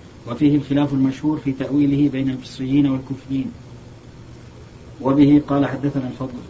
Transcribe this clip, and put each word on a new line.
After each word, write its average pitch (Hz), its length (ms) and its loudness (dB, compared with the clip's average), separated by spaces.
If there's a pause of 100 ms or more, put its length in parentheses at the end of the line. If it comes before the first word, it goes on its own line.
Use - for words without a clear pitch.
(280)
وفيه 147 280 2
الخلاف 143 380 0
المشهور 135 440 0
في 139 140 -4
تأويله 139 580 2
بين 131 200 -2
البصريين 131 580 0
والكوفيين." 131 640 -4 (1500)
وبه 143 460 6
قال 143 180 2
حدثنا 135 420 -4
الفضل. - 320 -10 (100)